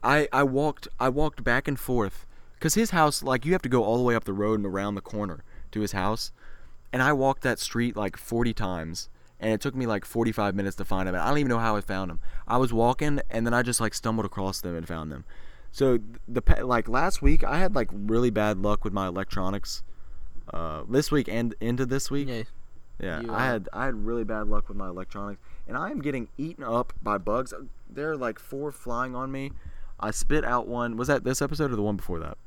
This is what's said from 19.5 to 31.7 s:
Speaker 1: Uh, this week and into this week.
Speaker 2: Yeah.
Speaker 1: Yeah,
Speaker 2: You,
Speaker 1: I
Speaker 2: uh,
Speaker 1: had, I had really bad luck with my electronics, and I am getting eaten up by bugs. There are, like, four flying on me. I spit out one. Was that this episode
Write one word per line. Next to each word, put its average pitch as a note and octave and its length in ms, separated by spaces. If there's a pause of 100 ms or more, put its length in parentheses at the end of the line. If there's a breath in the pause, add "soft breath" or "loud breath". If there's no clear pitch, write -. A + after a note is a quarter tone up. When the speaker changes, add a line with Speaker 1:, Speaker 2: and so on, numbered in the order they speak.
Speaker 1:
Uh, D#2+ 360
this C3+ 220
week D3 180
and A#2 320
into B2+ 260
this C3+ 240
week. C#3+ 180
Speaker 2:
Yeah. A#2 140 (580)
Speaker 1:
Yeah, E2+ 220
Speaker 2:
You, A#2 100
Speaker 1:
I - 20
Speaker 2:
uh, B2 180
Speaker 1:
had, G2+ 200
I A#2 140
had A2 200
really A#2 180
bad G#2+ 240
luck G#2 200
with G2 80
my G2 120
electronics, G2 520 (260 soft breath)
and A2+ 100
I F3 140
am C#4 100
getting C3+ 280 (100)
eaten D#3+ 240
up A#2+ 300 (100)
by G#2 160
bugs. G#2 340 (380)
There D3+ 220
are, D3+ 40
like, B2 220
four C#3+ 320
flying B2 460
on C3 160
me. C3+ 180 (480 loud breath)
I G#2+ 140
spit - 320
out B2 240
one. A#2+ 280
Was B2 120
that C#3+ 160
this B2+ 180
episode C#3+ 300